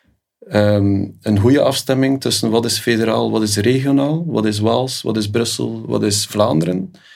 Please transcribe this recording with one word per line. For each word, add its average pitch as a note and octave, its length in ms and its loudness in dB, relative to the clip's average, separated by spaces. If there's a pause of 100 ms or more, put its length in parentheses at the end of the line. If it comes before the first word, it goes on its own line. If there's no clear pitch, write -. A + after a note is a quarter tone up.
(500)
Ehm, G#2 560 2 (160)
een G#2+ 180 2
goede C3 220 4
afstemming C3+ 600 0
tussen A#2 280 -2
wat A#2 160 2
is G#2 120 -2
federaal, A2+ 540 0
wat A2 100 0
is G#2 160 0
regionaal, C#3 680 0
wat A2 180 0
is G#2 140 -2
Waals, B2 420 0
wat A2 160 -4
is G#2+ 120 -2
Brussel, A2+ 560 -4
wat A2 180 -2
is G#2 220 0
Vlaanderen, D#3+ 640 0 (240)